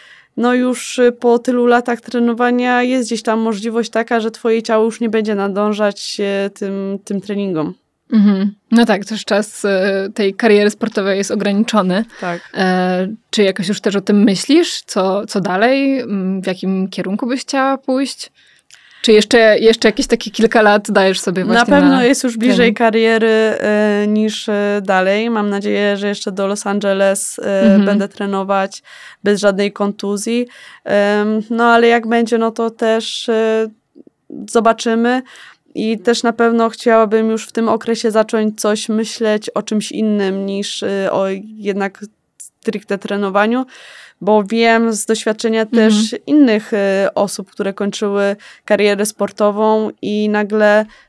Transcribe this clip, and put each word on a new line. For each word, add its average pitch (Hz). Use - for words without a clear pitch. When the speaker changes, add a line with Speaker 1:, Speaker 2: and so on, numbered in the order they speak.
Speaker 1:
no 240
już, 247
y, 247
po 240
tylu 247
latach 240
trenowania 247
jest 247
gdzieś 226
tam 220
możliwość 226
taka, 226
że 220
twoje 226
ciało 220
już 226
nie 233
będzie 214
nadążać, 202
e, 196
tym, 196
tym 202
treningom. 185
Speaker 2:
Mhm. 202
No 233
tak, 208
też 208
czas, 208
e, 196
tej 196
kariery 208
sportowej 208
jest 196
ograniczony. 202
Speaker 1:
Tak. 175
Speaker 2:
E, 185
czy 208
jakoś 190
już 202
też 202
o 196
tym 202
myślisz? 277
Co, 190
co 214
dalej? 254
Mm, 190
w 180
jakim 190
kierunku 190
byś 254
chciała 269
pójść? 269
Czy 240
jeszcze, 214
jeszcze 220
jakieś 220
takie 226
kilka 226
lat 214
dajesz 190
sobie 185
Speaker 1:
Na 220
Speaker 2:
właśnie 233
Speaker 1:
pewno 285
Speaker 2:
na 262
Speaker 1:
jest 269
już 240
bliżej 247
Speaker 2:
trening? 233
Speaker 1:
kariery, 226
e, 214
niż, 214
e, 208
dalej. 196
Mam 214
nadzieję, 202
że 202
jeszcze 202
do 196
Los 208
Angeles, 196
e, 196
Speaker 2:
Mhm. 202
Speaker 1:
będę 202
trenować 196
bez 202
żadnej 202
kontuzji. 202
Em, 208
no 233
ale 233
jak 233
będzie, 233
no 226
to 226
też, 220
e, 220
zobaczymy. 226
I 220
też 240
na 233
pewno 233
chciałabym 220
już 220
w -
tym 226
okresie 226
zacząć 214
coś 214
myśleć 214
o -
czymś 214
innym 196
niż, 196
y, 196
o 190
jednak 196
stricte 202
trenowaniu, 202
bo 208
wiem 226
z 214
doświadczenia 220
Speaker 2:
Mhm. 220
Speaker 1:
też 214
innych, 240
y, 220
osób, -
które 196
kończyły 202
karierę 202
sportową 214
i 214
nagle 208